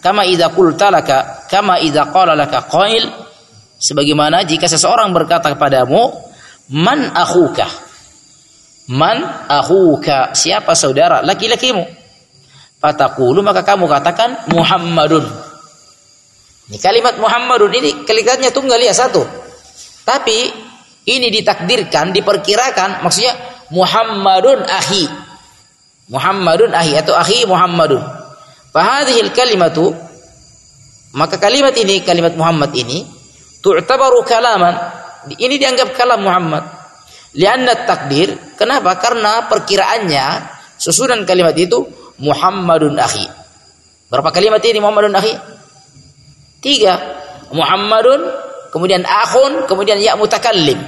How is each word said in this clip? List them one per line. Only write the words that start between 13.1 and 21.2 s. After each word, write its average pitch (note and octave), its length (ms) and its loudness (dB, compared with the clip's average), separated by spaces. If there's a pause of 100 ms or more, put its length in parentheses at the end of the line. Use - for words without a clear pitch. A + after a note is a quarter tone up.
maka F#3 160 2
kamu G3 240 2
katakan, E3+ 640 -2
"Muhammadun." E3 800 0 (1400)
Ini - 80 -14
kalimat A3+ 400 2
Muhammadun, A#3 560 2
ini C4+ 320 -4
kalimatnya B3 400 0
tunggal B3+ 320 0
ya, A3+ 140 2
satu. A#3+ 260 0 (800)
Tapi A#3 480 -2 (560)
ini B3 240 -2